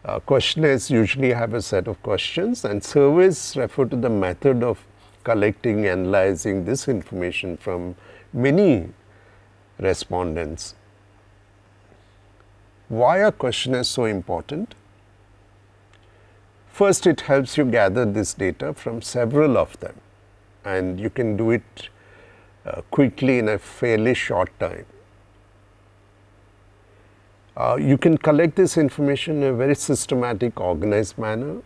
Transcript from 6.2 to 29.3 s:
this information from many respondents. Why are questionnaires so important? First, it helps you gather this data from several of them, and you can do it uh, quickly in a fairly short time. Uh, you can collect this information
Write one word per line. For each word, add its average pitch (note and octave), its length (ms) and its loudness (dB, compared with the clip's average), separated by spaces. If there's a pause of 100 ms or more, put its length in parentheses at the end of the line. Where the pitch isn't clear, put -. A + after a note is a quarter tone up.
this - 240 -4
information F2+ 720 -6
from F2+ 380 -8 (360)
many C#3 580 2 (880)
respondents. F2 960 -4 (2250)
Why C3 340 4
are G#3 100 6
questionnaires B2+ 580 -2
so B2 160 -2
important? G#2+ 680 -4 (2000)
First, - 360 2
it D#3+ 160 4
helps C#3 360 0
you D3 80 4
gather A2 400 2
this G2+ 280 -2
data A#2 400 -4
from A#2 280 -8
several B2+ 560 2
of - 240 0
them, - 180 -14 (640)
and F#2 360 -4
you G#2+ 100 -4
can A2 260 -2
do A2+ 160 0
it - 380 -4 (760)
uh, - 160 -10 (100)
quickly C3 480 2
in G#2+ 100 0
a G#2 80 0
fairly A#2 560 0
short F#2 460 -2
time. F2 260 -6 (2750)
Uh, A#2+ 220 0
you C#3 180 4
can D#3+ 200 4
collect D3+ 380 2
this F#3 220 2
information C#3+ 680 0